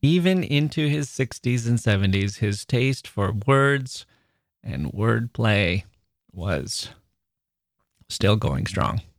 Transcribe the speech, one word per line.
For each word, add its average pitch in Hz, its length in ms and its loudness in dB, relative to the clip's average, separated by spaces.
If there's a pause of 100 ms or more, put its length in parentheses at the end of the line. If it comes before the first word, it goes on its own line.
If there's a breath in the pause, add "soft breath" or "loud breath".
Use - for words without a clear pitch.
Even 180 400 4
into 151 460 0
his 143 200 -2
sixties 123 600 -2
and 120 100 2
seventies, 98 600 2
his 101 260 -2
taste 127 420 0
for 101 260 -2 (140)
words 135 580 2 (600)
and 69 280 -6
wordplay 107 920 0 (480)
was 87 580 -6 (1200)
still 101 260 2
going - 320 -2
strong. - 360 -2 (160)